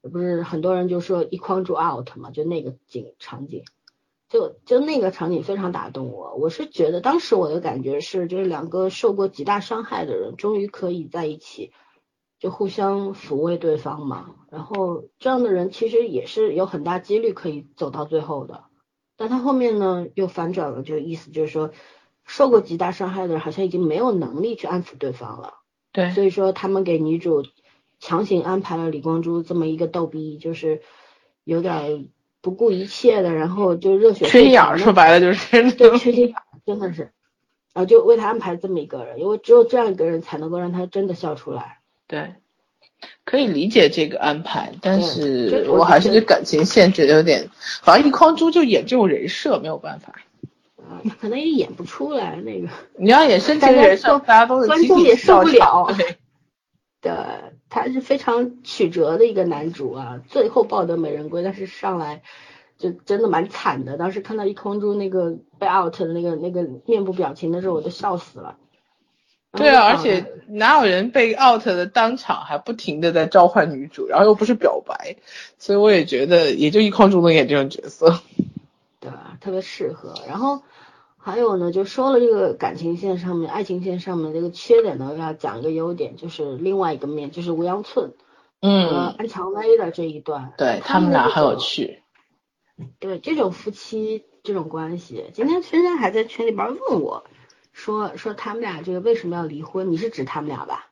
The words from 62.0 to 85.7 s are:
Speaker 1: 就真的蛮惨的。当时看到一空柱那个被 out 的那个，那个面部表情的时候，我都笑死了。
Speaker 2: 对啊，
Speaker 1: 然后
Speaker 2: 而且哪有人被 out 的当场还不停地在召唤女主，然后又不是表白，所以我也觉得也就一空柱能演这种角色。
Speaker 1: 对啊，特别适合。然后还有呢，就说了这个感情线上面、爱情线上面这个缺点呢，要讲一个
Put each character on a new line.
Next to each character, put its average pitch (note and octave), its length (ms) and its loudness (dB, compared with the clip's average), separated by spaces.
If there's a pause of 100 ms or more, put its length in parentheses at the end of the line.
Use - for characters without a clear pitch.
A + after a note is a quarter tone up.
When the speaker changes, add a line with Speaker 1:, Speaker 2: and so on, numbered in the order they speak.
Speaker 1:
就 F3+ 100 -4
真 G3+ 320 -4
的 A3+ 60 2
蛮 F3 200 0
惨 C3 380 -6
的。 C3+ 100 -10
当 F3 160 -4
时 G3 100 -8
看 A3 160 -10
到 G#3 80 -6
一 G3+ 100 -4
空 G#3 240 -8
柱 G3+ 160 -2
那 G3 120 -4
个 F3 300 -4 (220)
被 G3 80 -2
out F3+ 280 0
的 F3 120 -4
那 E3+ 160 -6
个， E3+ 120 -4
那 F3 140 -8
个 F3+ 180 -4 (200)
面 G#3 180 0
部 F#3+ 80 -6
表 E3 220 -4
情 D#3+ 160 -6
的 F3+ 100 -4
时 F#3+ 60 -6
候， F3 80 -2
我 D3+ 60 -4
都 E3 100 -8
笑 F#3 260 -6
死 - 220 -16
了。 - 180 -18 (920)
Speaker 2:
对 D4 180 4
啊， C4+ 40 8
Speaker 1:
然 B3 100 8
后 G3+ 60 8
Speaker 2:
而 C4 140 4
且 F#3+ 220 0 (220)
哪 A3 320 4
有 A3 100 4
人 G3 220 0
被 A3+ 240 2
out A#3+ 280 4
的 F3+ 220 0
当 A#3 320 0
场 - 260 -6
还 D3 140 -8
不 - 160 -10
停 D#3 260 -8
地 E3+ 120 2
在 D#3+ 160 2
召 F3+ 200 6
唤 E3 240 2
女 C#3 140 -10
主， C3 220 -10
然 D#3 120 0
后 G3+ 60 6
又 G#3+ 80 6
不 G#3+ 100 0
是 A3 120 0
表 - 280 0
白， - 320 -12 (440)
所 G3+ 160 -2
以 - 20 2
我 G#3+ 140 6
也 E3+ 120 4
觉 C#3 220 -2
得 E3+ 280 4
也 D3+ 180 0
就 G#3 100 4
一 G#3+ 80 2
空 G3+ 220 6
柱 F3+ 100 4
能 E3+ 100 6
演 D3 160 4
这 C#3+ 80 0
种 C3+ 140 0
角 - 180 -14
色。 E3 320 2 (800)
Speaker 1:
对 B2+ 120 -16
啊， - 280 -20
特 G3 120 -10
别 F#3 100 -4
适 - 320 -10
合。 E3 220 -18 (120)
然 D#3 120 -10
后 C#4 240 -2 (540)
还 G3 200 -8
有 A3+ 180 2
呢， F3 160 -2
就 F#3+ 140 -2
说 C4+ 260 -2
了 B3 80 6
这 A#3+ 80 4
个 G3+ 260 2
感 - 220 -6
情 E3+ 220 -6
线 F#3 200 -4
上 F3 200 -6
面、 E3 120 -4
爱 G3 140 -6
情 F3+ 180 -6
线 F3+ 180 -6
上 F3+ 180 -8
面 D#3 160 -6
这 E3 80 -4
个 F3 100 -6
缺 A3+ 300 2
点 E3+ 160 -2
呢， C3+ 200 -8
要 D#3+ 140 -6
讲 A#2 280 -10
一 B2+ 40 -10
个 D#3+ 80 -2